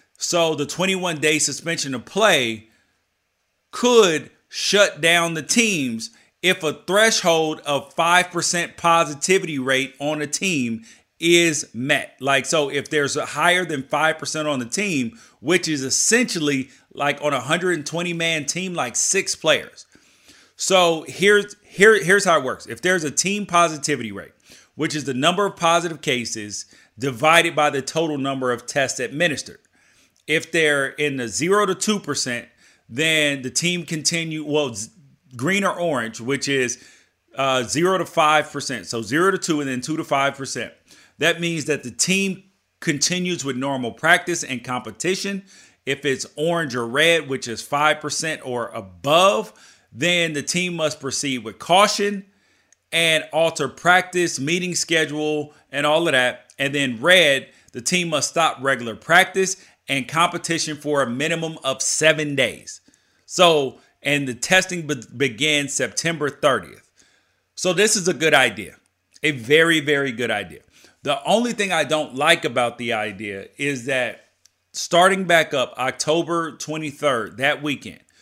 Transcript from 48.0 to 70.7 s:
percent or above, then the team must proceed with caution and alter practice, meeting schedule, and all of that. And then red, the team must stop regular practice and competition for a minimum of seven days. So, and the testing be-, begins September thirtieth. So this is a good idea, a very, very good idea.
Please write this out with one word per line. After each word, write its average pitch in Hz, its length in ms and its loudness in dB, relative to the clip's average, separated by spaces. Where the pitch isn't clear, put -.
percent 156 420 -6
or 120 260 -4
above, 139 840 2
then 165 420 0
the 143 100 -4
team 180 320 -2
must 156 240 -2
proceed 131 400 -4
with 107 200 -12
caution 202 680 2
and 165 320 2
alter 156 340 2
practice, 175 720 2
meeting 175 360 -4
schedule, 151 800 -2
and 143 140 -2
all 160 220 4
of 147 60 2
that. 127 320 0
And 139 140 -2
then 131 280 -2
red, 151 480 4
the 123 80 -10
team 175 280 -2
must 147 200 -2
stop 160 320 0
regular 120 340 -2
practice 185 640 2
and 135 200 -4
competition 165 680 -2
for 143 260 0
a 123 80 0
minimum 160 540 -4
of 131 180 -4
seven 156 540 0
days. 104 460 -4
So, 156 540 4
and 143 260 0
the 123 60 -4
testing 180 540 0
be-, 135 160 -6
begins 139 580 0
September 147 560 -2
thirtieth. 104 600 -2
So 180 180 -2
this 208 220 2
is 180 120 -2
a 185 60 2
good 151 200 2
idea, 117 420 2
a 156 80 2
very, 156 480 4
very 139 320 0
good 113 200 -4
idea. 101 300 -6